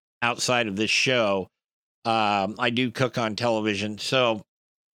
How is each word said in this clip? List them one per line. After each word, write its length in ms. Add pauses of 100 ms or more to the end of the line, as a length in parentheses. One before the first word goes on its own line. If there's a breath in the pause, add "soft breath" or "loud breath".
(200)
outside 460
of 100
this 140
show. 580 (560)
Um, 540
I 100
do 220
cook 260
on 200
television. 600
So, 460 (520)